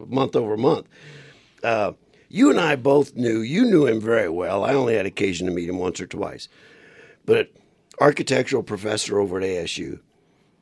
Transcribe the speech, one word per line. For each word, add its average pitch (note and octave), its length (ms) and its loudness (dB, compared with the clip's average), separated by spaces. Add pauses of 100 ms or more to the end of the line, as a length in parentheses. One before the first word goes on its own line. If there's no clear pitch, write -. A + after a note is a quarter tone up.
month B2+ 260 -2
over A2 220 0
month. B2 320 0 (720)
Uh, G#2+ 300 0 (360)
you C4+ 220 4
and A#3+ 80 2
I D#3+ 160 2
both C#3 400 2
knew, A2+ 260 0
you D#3 260 0
knew E3 200 6
him A2+ 140 2
very A2 300 0
well. F2+ 340 -2
I B2 100 2
only B2 220 2
had F#2+ 100 -2
occasion F#2 400 -2
to F#2 60 -2
meet E2+ 160 -4
him F2+ 100 -4
once F2+ 220 -4
or F#2+ 80 -8
twice. E2 400 -8 (760)
But A2 280 2 (480)
architectural C3 640 0
professor G#2 560 -4
over F#2+ 180 -2
at F#2+ 60 -4
A F#2+ 140 -4
S E2 200 -8
U, - 220 -12 (600)